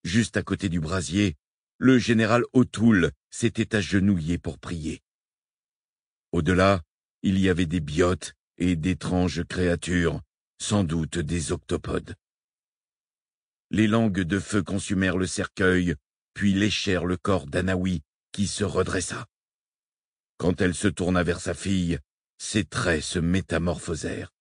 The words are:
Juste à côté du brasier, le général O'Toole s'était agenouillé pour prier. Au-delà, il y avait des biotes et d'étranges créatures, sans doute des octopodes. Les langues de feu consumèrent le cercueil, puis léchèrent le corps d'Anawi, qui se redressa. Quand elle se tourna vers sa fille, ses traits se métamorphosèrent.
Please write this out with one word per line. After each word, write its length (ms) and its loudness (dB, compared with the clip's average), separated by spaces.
Juste 340 0
à 60 0
côté 260 -2
du 120 0
brasier, 560 0
le 200 6
général 440 4
O'Toole 600 4
s'était 460 -2
agenouillé 640 2
pour 200 -8
prier. 440 -8
Au-delà, 500 2
il 160 2
y 100 4
avait 180 2
des 140 -2
biotes 540 -2
et 180 2
d'étranges 680 -2
créatures, 760 -2
sans 260 0
doute 340 -2
des 340 -4
octopodes. 600 -6
Les 160 2
langues 340 2
de 180 0
feu 240 -2
consumèrent 540 -2
le 100 0
cercueil, 680 0
puis 200 2
léchèrent 520 0
le 100 0
corps 300 -2
d'Anawi, 560 -2
qui 140 -2
se 180 -4
redressa. 640 -4
Quand 220 0
elle 140 2
se 140 -2
tourna 340 0
vers 180 -2
sa 140 -6
fille, 440 -2
ses 260 -2
traits 380 -2
se 160 -6
métamorphosèrent. 1200 -2